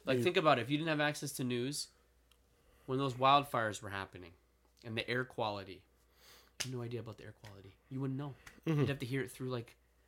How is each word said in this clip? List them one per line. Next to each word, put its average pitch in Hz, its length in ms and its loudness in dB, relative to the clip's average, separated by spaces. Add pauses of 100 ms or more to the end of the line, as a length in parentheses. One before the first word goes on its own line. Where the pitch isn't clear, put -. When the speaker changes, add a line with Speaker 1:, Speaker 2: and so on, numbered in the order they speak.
Speaker 1:
Like, 131 120 4
Speaker 2:
me 120 60 2
Speaker 1:
think 180 140 4
about 151 200 6
it. 113 40 0
If 120 80 -4
you 147 80 2
didn't 165 100 -2
have 147 120 2
access 147 320 -2
to 139 120 -4
news, 123 440 -2 (1000)
when 131 120 0
those 135 160 0
wildfires 131 680 4
were 104 100 -10
happening 92 420 -8 (520)
and 113 140 -6
the - 100 -2
air 123 160 0
quality, 101 580 -6 (800)
you 127 60 -10
had 127 40 -8
no 120 80 -6
idea 117 160 -8
about 110 200 -12
the - 60 -20
air 107 100 -16 (100)
quality. 98 280 -20 (160)
You 131 120 -8
wouldn't 135 180 -2
know. 143 160 -8 (320)
Speaker 2:
Mm-hmm. 151 140 4
Speaker 1:
You'd 123 80 4
have 139 100 -2
to 131 80 -6
hear 135 160 -2
it 202 80 -6
through, 131 200 -8
like, 120 260 -6 (320)